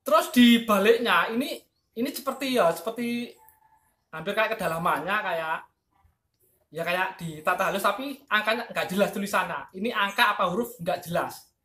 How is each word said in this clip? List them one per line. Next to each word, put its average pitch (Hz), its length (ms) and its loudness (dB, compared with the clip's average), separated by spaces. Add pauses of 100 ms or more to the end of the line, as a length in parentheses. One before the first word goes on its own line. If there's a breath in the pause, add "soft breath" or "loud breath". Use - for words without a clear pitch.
Terus 330 320 2
di 233 320 8
baliknya 208 640 4
ini, 247 320 -4 (320)
ini 240 160 -4
seperti 262 480 -4
ya, 175 160 4
seperti 240 560 -6 (800)
hampir 165 240 -8
kayak 220 240 0
kedalamannya, 165 640 -2
kayak 165 380 -4 (1120)
ya 151 80 -8
kayak 180 400 -2
ditata 175 480 -2
halus, 190 160 -4
tapi 262 320 -2 (160)
angkanya 220 400 0
nggak 165 160 -2
jelas 190 240 2
tulisannya. 180 640 -4
Ini 220 160 -4
angka 208 400 2
apa 202 160 0
huruf 202 320 -4
nggak 175 240 -4
jelas 165 480 -6 (120)